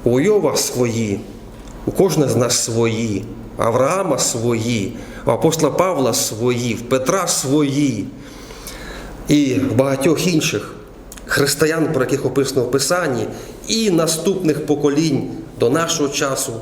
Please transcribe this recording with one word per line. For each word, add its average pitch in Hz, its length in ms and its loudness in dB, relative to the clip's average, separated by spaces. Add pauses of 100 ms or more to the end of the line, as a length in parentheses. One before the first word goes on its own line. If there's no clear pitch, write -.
У 123 160 4
Йова 170 380 4
свої, 113 600 0 (680)
у - 60 0
кожного 156 400 4
з 110 40 2
нас 113 280 2
свої, 113 600 0 (320)
Авраама 131 600 2
свої, 113 760 0 (320)
у - 40 2
апостола 156 420 2
Павла 143 420 2
свої, 120 600 0
в 98 80 -6
Петра 127 460 0
свої 135 760 0 (1200)
і 147 260 4
в 113 220 0
багатьох 139 520 2
інших - 480 0 (500)
християн, 151 680 2
про 127 100 2
яких 135 220 0
описано 135 360 2
в 120 100 0
Писанні, 139 560 0 (400)
і 220 240 2
наступних 160 760 2
поколінь 143 640 2 (300)
до 117 100 4
нашого 156 400 0
часу 135 520 -2